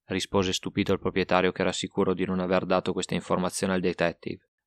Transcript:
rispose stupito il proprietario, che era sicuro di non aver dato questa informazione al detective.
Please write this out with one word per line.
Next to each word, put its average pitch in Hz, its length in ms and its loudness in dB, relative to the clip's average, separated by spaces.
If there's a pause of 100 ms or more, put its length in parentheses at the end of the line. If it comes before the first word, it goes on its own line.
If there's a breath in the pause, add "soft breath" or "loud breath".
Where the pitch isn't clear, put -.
rispose 95 480 0
stupito 98 400 -2
il 90 80 0
proprietario, 92 500 2
che 92 120 -2
era 90 100 0
sicuro 92 420 -2
di 90 100 -2
non 92 140 -2
aver 92 260 0
dato 92 280 0
questa 90 220 -4
informazione 90 580 -2
al 92 80 0
detective. - 720 -2 (160)